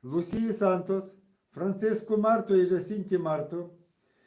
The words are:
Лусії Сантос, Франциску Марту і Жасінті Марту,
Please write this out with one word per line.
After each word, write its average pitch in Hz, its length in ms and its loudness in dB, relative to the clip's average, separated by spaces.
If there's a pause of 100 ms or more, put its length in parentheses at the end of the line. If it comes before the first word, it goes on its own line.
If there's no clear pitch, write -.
Лусії 175 500 -2
Сантос, 190 600 0 (360)
Франциску 208 640 -2
Марту 220 380 2
і 185 120 6
Жасінті 180 520 0
Марту, 165 520 -4 (560)